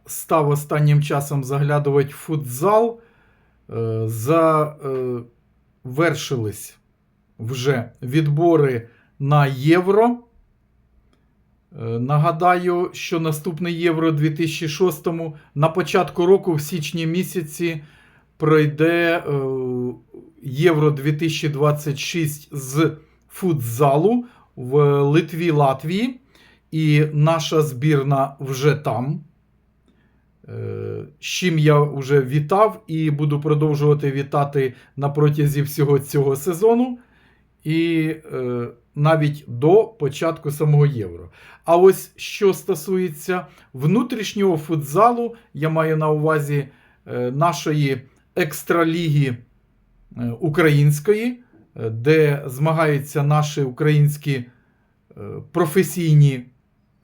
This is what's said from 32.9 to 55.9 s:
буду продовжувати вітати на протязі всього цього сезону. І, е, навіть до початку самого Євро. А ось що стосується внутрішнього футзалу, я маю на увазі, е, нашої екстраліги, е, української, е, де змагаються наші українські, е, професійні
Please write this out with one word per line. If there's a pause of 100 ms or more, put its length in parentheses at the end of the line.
буду
продовжувати
вітати (220)
на
протязі
всього
цього
сезону. (640)
І, (260)
е, (280)
навіть
до
початку
самого
Євро. (340)
А
ось
що
стосується (280)
внутрішнього
футзалу, (180)
я
маю
на
увазі, (380)
е,
нашої (340)
екстраліги, (800)
е, (100)
української, (320)
е,
де
змагаються
наші
українські,
е, (300)
професійні (580)